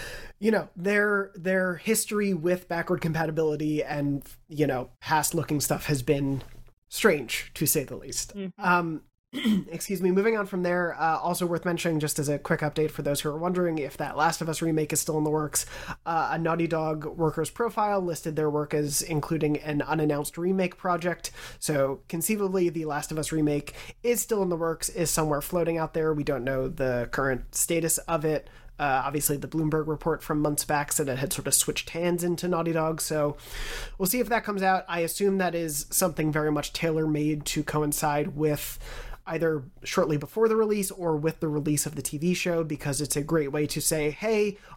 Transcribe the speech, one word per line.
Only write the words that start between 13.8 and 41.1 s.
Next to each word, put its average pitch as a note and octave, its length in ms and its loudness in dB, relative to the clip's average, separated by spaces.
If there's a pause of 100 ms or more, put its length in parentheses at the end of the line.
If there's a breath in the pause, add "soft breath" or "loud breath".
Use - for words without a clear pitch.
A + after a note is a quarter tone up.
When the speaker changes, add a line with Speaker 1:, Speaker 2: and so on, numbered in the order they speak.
Speaker 1:
that C#3 180 -4
Last D#3+ 280 2
of D#3+ 80 -4
Us D3+ 100 -2
remake D#3 320 0
is D3+ 80 0
still D#3 160 0
in D3+ 80 2
the D3+ 60 2
works, D3+ 340 0 (400 loud breath)
uh, D#3+ 280 0
a E3 60 0
Naughty E3 280 2
Dog D#3 400 0
worker's D#3 420 0
profile G#3 540 0
listed E3 340 -4
their D3+ 140 2
work D3 240 0
as D3 260 2
including D3+ 600 0
an D3 200 -2
unannounced D3 560 0
remake F3+ 400 0
project. F3 540 -2 (280 loud breath)
So C#3 520 0
conceivably, F#3 580 2
the D#3+ 160 -4
Last D3 260 -4
of D#3 80 -4
Us D3 140 -2
remake D3+ 400 2 (300 loud breath)
is A#3 180 2
still G#3 220 0
in F#3 80 0
the F3 60 0
works, D#3+ 340 -2
is E3+ 200 0
somewhere D3+ 300 2
floating E3 380 0
out D#3+ 160 -2
there. D#3 180 2
We D3 120 0
don't C3+ 200 0
know C3 240 0
the B2 420 0
current C3+ 440 -2
status E3 420 2
of E3 300 0
it. D#3 240 0 (280 loud breath)
Uh, C3+ 280 2
obviously, C#3+ 320 0
the - 100 -6
Bloomberg D#3 380 0
report D#3 360 -2
from D3+ 200 0
months D3 240 2
back D3 260 0
said D3 160 0
it B2+ 100 0
had C3+ 140 -2
sort - 140 -4
of C#3 80 0
switched - 360 0
hands F3 320 0
into F3 260 0
Naughty E3 240 0
Dog, D#3+ 280 0
so D3 380 0 (580 loud breath)
we'll F#3+ 100 -2
see B3 140 0
if A3+ 80 0
that A3+ 160 0
comes G3+ 180 -2
out. F#3+ 260 2
I F3 120 -2
assume F#3+ 380 2
that F3+ 160 0
is E3 340 -4
something D#3+ 420 2
very D3+ 220 2
much D3 220 -2
tailor-made D#3 720 0
to - 160 0
coincide D3 720 0
with D3 420 0 (460 loud breath)
either D#3+ 380 0 (220)
shortly D#3+ 320 2
before G#3+ 320 2
the A3 80 4
release G#3 340 2
or F3 260 0